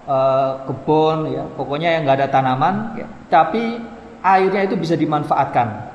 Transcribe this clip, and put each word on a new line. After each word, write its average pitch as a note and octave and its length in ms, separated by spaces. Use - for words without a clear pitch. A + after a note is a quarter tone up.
eh, C3+ 480
kebun, D#3 480
ya. C#3+ 80
Pokoknya D3+ 400
yang D#3 100
nggak C3+ 140
ada C3+ 80
tanaman, C3+ 460
ya. - 80
Tapi A3 480
airnya F#3+ 480
itu A3+ 80
bisa E3 180
dimanfaatkan. D3 1000